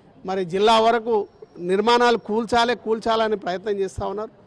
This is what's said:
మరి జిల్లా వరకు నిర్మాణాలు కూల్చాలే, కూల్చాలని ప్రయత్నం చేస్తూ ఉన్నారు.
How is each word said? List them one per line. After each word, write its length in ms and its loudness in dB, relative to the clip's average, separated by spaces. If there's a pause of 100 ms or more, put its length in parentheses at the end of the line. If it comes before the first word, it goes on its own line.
(260)
మరి 200 -2
జిల్లా 340 2
వరకు 480 2 (300)
నిర్మాణాలు 600 2
కూల్చాలే, 580 0
కూల్చాలని 600 -2
ప్రయత్నం 440 -6
చేస్తూ 280 -6
ఉన్నారు. 220 -8 (180)